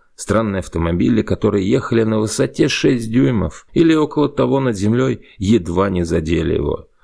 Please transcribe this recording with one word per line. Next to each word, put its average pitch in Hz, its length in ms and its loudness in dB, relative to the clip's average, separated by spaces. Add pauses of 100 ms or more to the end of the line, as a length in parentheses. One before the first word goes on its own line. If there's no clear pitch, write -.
(160)
Странные 101 440 -2
автомобили, 87 640 0
которые 98 480 0
ехали 117 340 0
на 110 160 0
высоте 135 500 0
шесть 120 420 0
дюймов 117 600 0
или 165 200 4
около 147 360 0
того 135 320 0
над 120 160 -2
землёй, 113 480 0 (120)
едва 95 520 2
не 90 140 0
задели 82 500 0
его. 73 340 -4 (160)